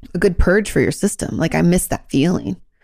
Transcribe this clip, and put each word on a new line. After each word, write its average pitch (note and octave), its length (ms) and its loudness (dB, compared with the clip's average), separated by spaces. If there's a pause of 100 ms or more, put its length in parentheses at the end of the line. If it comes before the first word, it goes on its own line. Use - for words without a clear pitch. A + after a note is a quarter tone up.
(140)
a F3 40 -4
good F3+ 200 2
purge G3+ 320 2
for - 100 0
your G#2+ 120 2
system. - 440 -4
Like, D#3+ 180 -2
I - 60 0
miss F3 280 2
that - 200 -6
feeling. E3+ 480 0 (280)